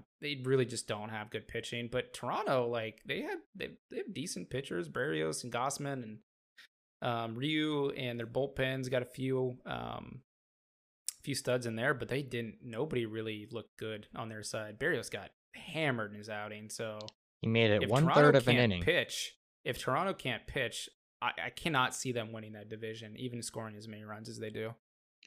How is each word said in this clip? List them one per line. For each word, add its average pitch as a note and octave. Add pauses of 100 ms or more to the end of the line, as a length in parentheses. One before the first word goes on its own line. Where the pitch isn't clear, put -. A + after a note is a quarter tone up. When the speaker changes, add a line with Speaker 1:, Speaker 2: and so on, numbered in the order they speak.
(200)
Speaker 1:
they D3
really C3
just A2+
don't G#2+
have A2
good G#2+
pitching. A#2+
But B2
Toronto, C3+
like, A2+
they D#3
had, F4+ (160)
they, - (200)
they -
have D4
decent F2+
pitchers, B2
Berrios D#3
and A#2+
Gausman C3+
and, G#2+ (840)
um, A#2
Ryu, D3+
and A#2+
their A#2
bullpen's C3
got B2
a A#2+
few, C3
um, - (1000)
few C#3
studs B2+
in A2+
there, C3
but B2
they C#3
didn't, A#2+
nobody B2
really G#2+
looked A2+
good A2
on A2+
their A2
side. G#2+
Berrios C3+
got G2 (240)
hammered C3+
in G#2
his G#2
outing, G#2+
so A2 (420)
Speaker 2:
He -
made A2+
it G#2
Speaker 1:
if -
Speaker 2:
one B2+
Speaker 1:
Toronto D#3+
Speaker 2:
third D3
of B2
an B2
Speaker 1:
can't B2+
Speaker 2:
inning. F2
Speaker 1:
pitch, C3 (300)
if C3+
Toronto E3
can't B2
pitch, - (340)
I, A#2+ (160)
I B2
cannot C3+
see -
them A2+
winning G#2+
that G#2
division, A2
even A#2+
scoring A2
as G#2+
many G#2+
runs G#2+
as A2+
they A2
do. A2 (520)